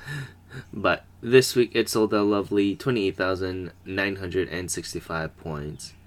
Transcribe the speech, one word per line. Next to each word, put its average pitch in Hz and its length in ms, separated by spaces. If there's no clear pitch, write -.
But 95 320
this 123 340
week 120 180
it 113 160
sold 110 240
a 104 100
lovely 101 520
twenty-eight 101 420
thousand 92 540
nine 98 300
hundred 92 340
and 87 220
sixty-five 82 680
points. 76 560